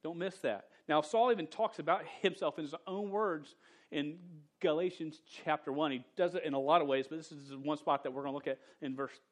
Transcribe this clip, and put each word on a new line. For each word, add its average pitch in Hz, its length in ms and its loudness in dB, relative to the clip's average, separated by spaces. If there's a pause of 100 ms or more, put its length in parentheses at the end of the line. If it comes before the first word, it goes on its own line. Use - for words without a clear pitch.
Don't 170 160 -6
miss 180 220 -4
that. 107 280 -2 (200)
Now, 151 120 6
Saul 226 320 6
even 180 140 0
talks 220 320 -2
about 165 240 2 (200)
himself 175 360 0
in 156 60 -4
his 147 100 -8 (120)
own 196 240 -4
words 190 440 -2 (360)
in 151 280 -4 (420)
Galatians 160 600 0 (240)
chapter 151 280 0
one. 147 200 2
He 127 120 -4 (120)
does 175 180 2
it 175 100 -2
in 147 100 -2
a 139 40 2
lot 151 240 6
of 143 60 2
ways, 135 200 2
but 156 80 -8
this 160 160 -12
is 139 240 -14
one 147 220 -2
spot 143 240 2
that 131 100 -4
we're 139 100 -6
gonna 139 120 -4
look 143 140 -4
at 135 100 -2 (240)
in 135 140 -2
verse 135 160 -4 (200)